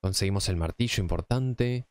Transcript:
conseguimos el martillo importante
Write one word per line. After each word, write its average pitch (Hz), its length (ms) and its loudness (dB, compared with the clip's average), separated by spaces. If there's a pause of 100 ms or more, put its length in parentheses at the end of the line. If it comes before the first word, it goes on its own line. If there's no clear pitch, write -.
conseguimos 98 480 0
el 92 80 0
martillo 85 460 0
importante 123 880 0